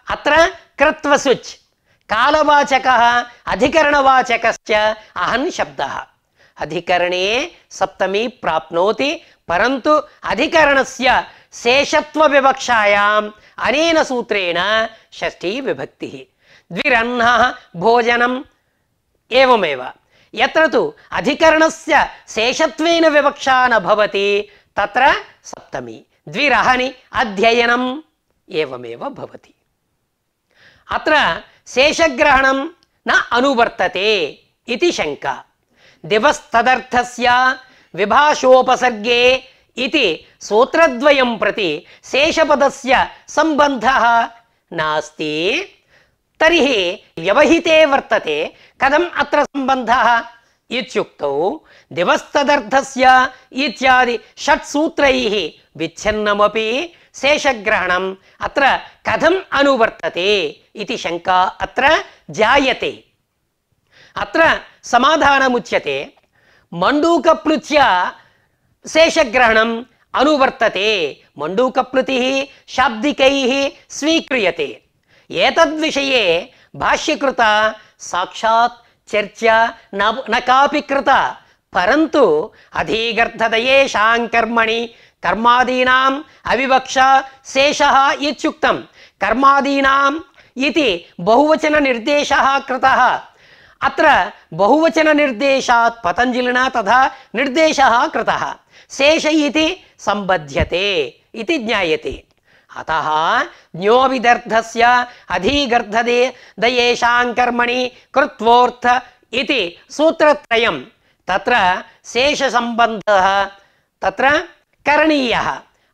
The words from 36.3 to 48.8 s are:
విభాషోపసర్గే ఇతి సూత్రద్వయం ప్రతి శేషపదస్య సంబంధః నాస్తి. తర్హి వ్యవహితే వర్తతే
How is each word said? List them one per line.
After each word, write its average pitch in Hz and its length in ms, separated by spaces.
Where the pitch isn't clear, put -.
విభాషోపసర్గే 247 1500
ఇతి 233 500
సూత్రద్వయం 262 920
ప్రతి 185 500
శేషపదస్య 277 1000
సంబంధః 254 1000
నాస్తి. 156 960
తర్హి 269 600
వ్యవహితే 302 640
వర్తతే 220 720